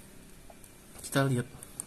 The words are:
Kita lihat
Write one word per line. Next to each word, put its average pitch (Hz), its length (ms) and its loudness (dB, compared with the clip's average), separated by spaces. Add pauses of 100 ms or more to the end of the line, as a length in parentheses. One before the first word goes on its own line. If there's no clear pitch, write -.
(1080)
Kita 139 160 8
lihat 123 240 6 (380)